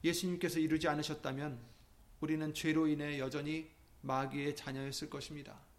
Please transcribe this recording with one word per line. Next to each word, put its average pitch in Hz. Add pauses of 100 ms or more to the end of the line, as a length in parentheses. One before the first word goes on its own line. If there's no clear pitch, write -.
예수님께서 175
이루지 156
않으셨다면 147 (600)
우리는 156
죄로 160
인해 147
여전히 147 (300)
마귀의 139
자녀였을 135
것입니다. 139 (220)